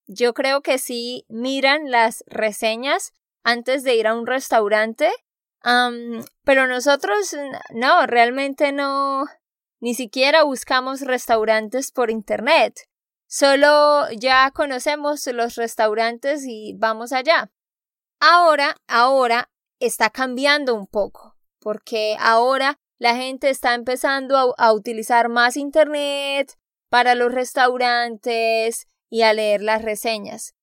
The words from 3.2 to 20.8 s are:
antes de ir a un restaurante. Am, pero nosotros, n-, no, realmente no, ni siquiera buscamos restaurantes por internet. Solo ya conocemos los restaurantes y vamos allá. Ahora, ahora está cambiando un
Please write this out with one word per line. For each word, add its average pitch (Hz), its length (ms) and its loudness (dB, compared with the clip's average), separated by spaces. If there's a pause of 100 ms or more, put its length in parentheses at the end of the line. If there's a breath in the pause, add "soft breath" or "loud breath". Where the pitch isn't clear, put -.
antes 240 400 -2
de 254 120 2
ir 220 120 2
a 226 80 0
un 233 100 -6
restaurante. 226 840 0 (500)
Am, 240 640 -2 (220)
pero 269 220 4
nosotros, 285 640 -2
n-, 285 260 -10 (140)
no, 277 340 2
realmente 269 640 0
no, 277 540 -4 (560)
ni 233 140 -4
siquiera 269 480 2
buscamos 262 580 -2
restaurantes 226 920 -2
por 240 180 -2
internet. 220 640 0 (520)
Solo 294 880 4
ya 262 340 2
conocemos 294 760 -4
los 233 280 -4
restaurantes 233 920 -2
y 214 300 -12
vamos 226 340 -4
allá. 262 400 0 (720)
Ahora, 311 560 4 (100)
ahora 247 640 2 (280)
está 226 300 0
cambiando 262 640 0
un 202 140 -6